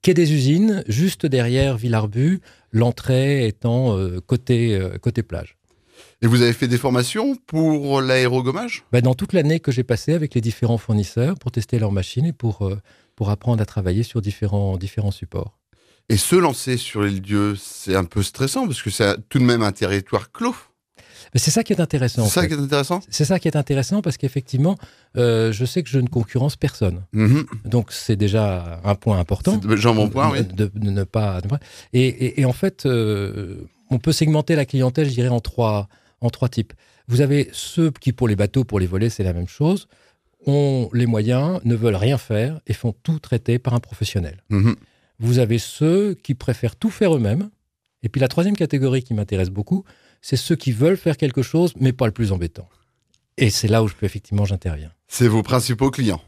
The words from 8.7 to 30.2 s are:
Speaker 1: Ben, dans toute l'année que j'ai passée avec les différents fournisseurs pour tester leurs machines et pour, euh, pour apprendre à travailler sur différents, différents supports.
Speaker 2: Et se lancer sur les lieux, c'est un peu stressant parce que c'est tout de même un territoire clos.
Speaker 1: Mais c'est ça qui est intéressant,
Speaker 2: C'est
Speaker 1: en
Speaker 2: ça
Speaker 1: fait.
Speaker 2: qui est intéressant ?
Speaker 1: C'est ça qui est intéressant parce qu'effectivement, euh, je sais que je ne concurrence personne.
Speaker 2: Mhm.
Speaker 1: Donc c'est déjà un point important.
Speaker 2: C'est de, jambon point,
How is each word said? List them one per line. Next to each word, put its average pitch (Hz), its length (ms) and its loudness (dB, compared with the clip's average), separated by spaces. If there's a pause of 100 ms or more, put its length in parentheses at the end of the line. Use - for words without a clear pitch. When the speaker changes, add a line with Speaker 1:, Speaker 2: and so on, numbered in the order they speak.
Speaker 1:
Ben, 120 100 4
dans 127 120 4
toute 196 200 -4
l'année 160 260 2
que - 100 -4
j'ai 123 140 -2
passée 135 300 -2
avec 151 200 -4
les 120 60 2
différents 113 380 0
fournisseurs 117 600 -2
pour - 140 -8
tester 117 260 -4
leurs 104 140 0
machines 98 320 -2
et 165 80 0
pour, 104 340 -4
euh, 98 120 -4 (360)
pour 101 140 -2
apprendre 107 320 0
à 101 60 0
travailler 95 360 -2
sur 113 200 -4
différents, 98 560 -2
différents 98 320 -4
supports. - 480 -10 (500)
Speaker 2:
Et 110 80 2
se 170 200 2
lancer 131 420 2
sur 107 240 -4
les 101 80 2
lieux, 101 460 -2
c'est - 380 -6
un 95 100 4
peu 98 180 -2
stressant 139 440 -4
parce 139 160 -6
que 107 60 -6
c'est 101 280 2 (120)
tout 139 100 -2
de 123 60 4
même 120 180 4
un 101 100 0
territoire 98 600 -4
clos. 240 240 -4 (760)
Speaker 1:
Mais 123 60 2
c'est 151 140 0
ça 226 100 2
qui 220 100 -2
est 175 80 0
intéressant, 127 420 0
Speaker 2:
C'est 110 40 2
Speaker 1:
en - 20 2
Speaker 2:
ça 175 140 2
Speaker 1:
fait. - 60 0
Speaker 2:
qui 160 60 -2
est 147 40 -4
intéressant ? 143 500 0
Speaker 1:
C'est - 160 0
ça 180 140 0
qui - 80 -2
est 151 100 0
intéressant 143 460 0
parce - 140 -2
qu'effectivement, 139 600 -2 (400)
euh, 113 360 2
je 110 120 -2
sais 160 200 -2
que - 40 -12
je 135 120 0
ne 123 80 0
concurrence 123 480 -2
personne. 95 560 -2
Speaker 2:
Mhm. 110 320 2 (200)
Speaker 1:
Donc 113 280 -2
c'est - 240 -2
déjà 95 680 0
un 101 120 2
point 101 220 0
important. 98 440 0
Speaker 2:
C'est 101 60 -4
de, 113 80 4
jambon 107 320 4
point, 135 240 2